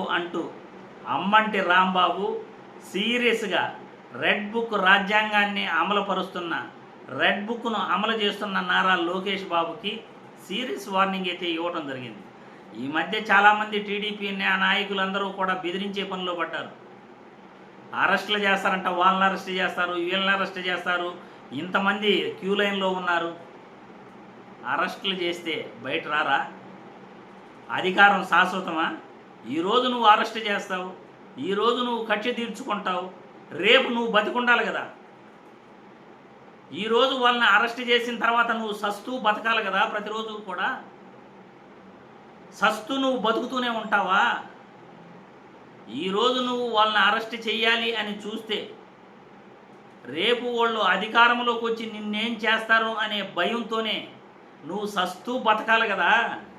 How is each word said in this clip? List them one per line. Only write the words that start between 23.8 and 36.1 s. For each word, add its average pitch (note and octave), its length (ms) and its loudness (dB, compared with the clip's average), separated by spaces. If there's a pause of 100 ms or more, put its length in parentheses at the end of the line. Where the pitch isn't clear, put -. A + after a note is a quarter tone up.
అరెస్టులు F#3 500 -2
చేస్తే E3+ 320 -4 (300)
బయట D#3 280 -4
రారా? D3 260 2 (1400)
అధికారం F#3+ 440 6 (100)
శాశ్వతమా? F3+ 540 2 (720)
ఈరోజు A3 360 2
నువ్వు A#3 200 4
అరెస్ట్ A3 260 2 (100)
చేస్తావు, F#3+ 400 -4 (600)
ఈరోజు A3+ 380 2
నువ్వు A#3 240 -2
కక్ష G#3+ 160 0 (140)
తీర్చుకుంటావు, F#3+ 640 -4 (560)
రేపు B3 320 6
నువ్వు A#3 220 0
బతికుండాలి A#3+ 540 4
కదా. D3 140 -4 (2000)